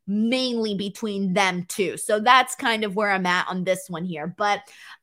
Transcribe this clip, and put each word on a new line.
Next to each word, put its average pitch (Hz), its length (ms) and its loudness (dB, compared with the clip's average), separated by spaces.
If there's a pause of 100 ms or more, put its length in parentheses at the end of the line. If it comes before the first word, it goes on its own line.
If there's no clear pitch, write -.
mainly 226 680 0
between 196 580 -4
them 180 340 2
two. 170 300 -2
So 214 240 0
that's 254 340 6
kind 226 300 0
of 190 100 -4
where 202 160 2
I'm 190 140 0
at 180 240 2
on 185 160 -4
this 185 240 -2
one 170 160 -6
here. 170 320 -8
But, 202 240 0 (420)